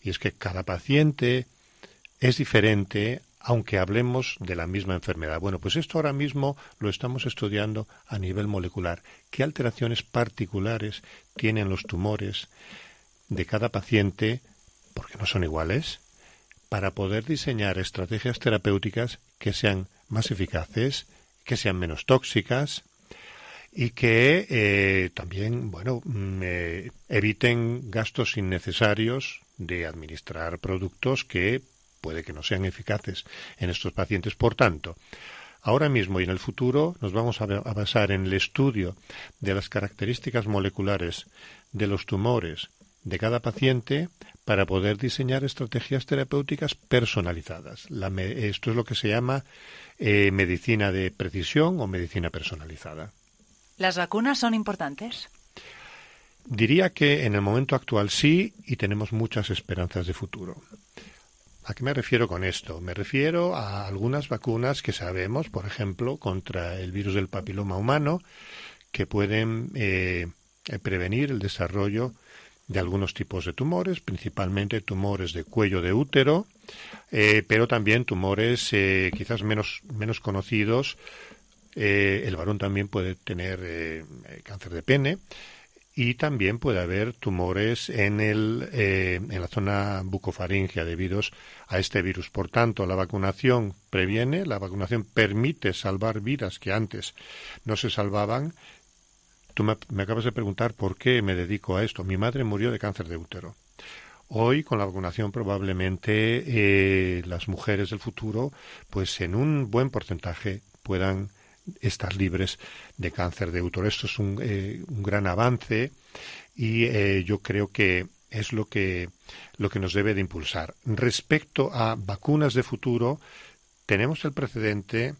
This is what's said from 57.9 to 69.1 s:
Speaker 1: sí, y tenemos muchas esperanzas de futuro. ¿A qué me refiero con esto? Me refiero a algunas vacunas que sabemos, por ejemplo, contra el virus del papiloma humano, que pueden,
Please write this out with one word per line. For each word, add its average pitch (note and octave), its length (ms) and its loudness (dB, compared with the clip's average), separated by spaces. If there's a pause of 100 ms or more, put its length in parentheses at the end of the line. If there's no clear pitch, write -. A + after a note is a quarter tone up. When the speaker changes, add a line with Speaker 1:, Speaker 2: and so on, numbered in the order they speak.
Speaker 1:
sí, F3 440 4 (120)
y B2+ 80 -2
tenemos G#2+ 380 -2
muchas A2 380 0
esperanzas F2+ 580 -4
de F2+ 60 -2
futuro. - 460 -10 (1040)
¿A - 100 -8
qué B2 100 -8
me C#3 100 0
refiero A#2 320 4
con F2+ 160 -2
esto? F2 380 -4
Me F2 120 -6
refiero D#3+ 600 0
a G2+ 320 -4
algunas A#2 420 -2
vacunas B2 540 -2
que - 100 -4
sabemos, F#2 560 -2
por F#2 160 -8
ejemplo, G2+ 520 -4
contra F#2 640 -4
el F#2 100 -6
virus G2 240 -2
del F#2+ 140 0
papiloma G2 480 -4
humano, C#3+ 440 2 (720)
que - 160 -2
pueden, A2 720 0